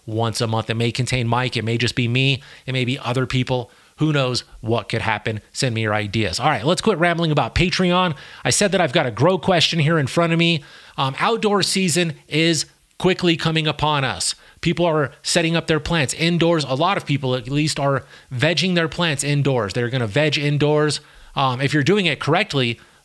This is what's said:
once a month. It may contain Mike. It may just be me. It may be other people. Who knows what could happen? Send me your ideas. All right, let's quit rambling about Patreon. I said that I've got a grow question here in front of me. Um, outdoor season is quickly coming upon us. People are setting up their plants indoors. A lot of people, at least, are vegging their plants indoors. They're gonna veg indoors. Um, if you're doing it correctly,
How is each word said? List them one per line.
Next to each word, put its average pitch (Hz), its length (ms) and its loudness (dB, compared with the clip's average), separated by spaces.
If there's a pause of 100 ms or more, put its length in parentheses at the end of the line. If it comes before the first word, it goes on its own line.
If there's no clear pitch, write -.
once 110 360 -2
a 117 80 0
month. 110 200 -2
It 117 60 -2
may 117 160 0
contain 123 380 -2
Mike. 123 280 0
It 110 80 -2
may 117 140 -2
just 117 160 0
be 123 140 0
me. 135 340 0 (240)
It 131 60 -6
may 127 120 -2
be 127 140 -4
other 127 280 -2
people. 127 440 -2 (280)
Who 156 140 2
knows 127 320 0 (160)
what 110 280 -2
could 113 140 -2
happen? 107 380 -2 (120)
Send 127 220 -2
me 113 80 -2
your 107 120 0
ideas. 104 460 -2
All 131 80 2
right, 117 160 0
let's 170 180 0
quit 196 160 2
rambling 165 320 2
about 147 240 0
Patreon. 180 600 2 (280)
I 131 60 2
said 196 220 2
that 190 80 2
I've 151 120 2
got 160 140 2
a 123 40 -2
grow 160 280 2
question 165 400 2
here 160 200 2
in 139 100 0
front 170 240 2
of 165 60 2
me. 170 260 2 (340)
Um, 135 200 -2
outdoor 208 440 2
season 175 520 0 (140)
is 160 380 0 (320)
quickly 175 380 2
coming 160 300 0
upon 147 380 0
us. 107 300 -4 (280)
People 170 240 0
are 151 260 0 (100)
setting 165 320 0
up 160 120 -2
their 160 120 0
plants 147 360 -2
indoors. 165 500 2
A 127 100 -4
lot 175 220 0
of 175 80 -6
people, 135 300 -2
at 127 120 -6
least, 147 320 -2
are 139 260 0 (280)
vegging 156 420 -2
their 165 140 0
plants 160 340 -2
indoors. 139 520 0
They're 120 160 -2
gonna 123 160 -2
veg 147 320 0
indoors. 147 600 0 (360)
Um, 131 240 0
if 139 140 0
you're 151 80 2
doing 185 240 2
it 143 140 -2
correctly, 139 600 0 (240)